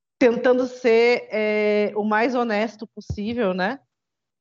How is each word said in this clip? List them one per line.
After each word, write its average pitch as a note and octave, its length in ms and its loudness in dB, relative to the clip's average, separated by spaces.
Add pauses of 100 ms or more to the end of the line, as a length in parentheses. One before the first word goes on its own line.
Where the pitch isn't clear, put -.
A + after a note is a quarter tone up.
(200)
tentando B3+ 480 4
ser, A#3 640 2
é, G#3 640 0
o G#3 80 -2
mais A3 320 0
honesto A3 520 -4
possível, G#3+ 680 -6
né? G3 260 -4 (600)